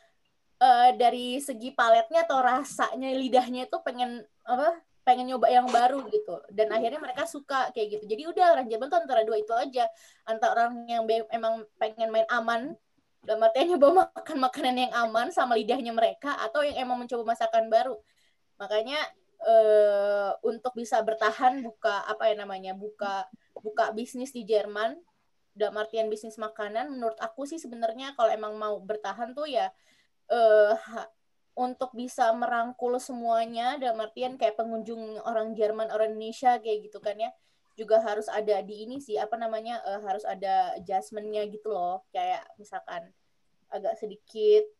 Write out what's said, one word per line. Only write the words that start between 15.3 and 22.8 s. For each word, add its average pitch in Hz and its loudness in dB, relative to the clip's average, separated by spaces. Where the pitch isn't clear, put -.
lidahnya 233 -2
mereka, 226 0
atau - -2
yang 294 -2
emang 247 -4
mencoba 233 -4
masakan 226 0
baru. 233 2
Makanya, 214 -4
eh, 208 6
untuk 233 -4
bisa 233 0
bertahan 220 2
buka, 214 -4
apa 214 0
ya - 0
namanya, 190 -10
buka, 196 -6